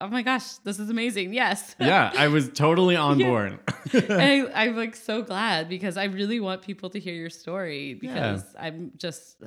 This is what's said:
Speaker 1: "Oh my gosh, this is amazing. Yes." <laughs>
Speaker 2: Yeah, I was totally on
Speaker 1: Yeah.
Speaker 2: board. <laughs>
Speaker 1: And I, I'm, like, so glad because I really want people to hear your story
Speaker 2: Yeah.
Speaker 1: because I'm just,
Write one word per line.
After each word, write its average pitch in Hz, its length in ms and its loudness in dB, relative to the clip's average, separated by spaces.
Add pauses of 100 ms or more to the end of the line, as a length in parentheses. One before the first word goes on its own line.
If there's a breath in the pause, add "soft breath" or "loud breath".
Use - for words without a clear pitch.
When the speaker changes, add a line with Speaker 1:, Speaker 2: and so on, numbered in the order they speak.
Speaker 1:
"Oh 196 80 -8
my 240 140 -2
gosh, 254 320 -2 (100)
this 196 140 -6
is 208 100 -8
amazing. 220 460 -2
Yes." 214 420 -2
<laughs> - 40 -8
Speaker 2:
Yeah, 139 360 4
I 147 120 6
was 147 220 4
totally 175 460 4
on 143 220 4
Speaker 1:
Yeah. 127 100 6
Speaker 2:
board. 101 360 0
<laughs> - 40 -2 (240)
Speaker 1:
And 262 580 4
I, 220 140 0
I'm, 226 120 0
like, 226 200 -6
so 220 260 -4
glad 190 460 -2
because 185 300 -4
I 196 60 -2
really 202 360 -2
want 190 220 -4
people 196 280 -10
to 208 80 -10
hear 175 160 -8
your 165 160 -8
story 151 680 -10
Speaker 2:
Yeah. 196 320 -4
Speaker 1:
because 95 260 -8
I'm 165 380 -12
just, - 400 -12 (100)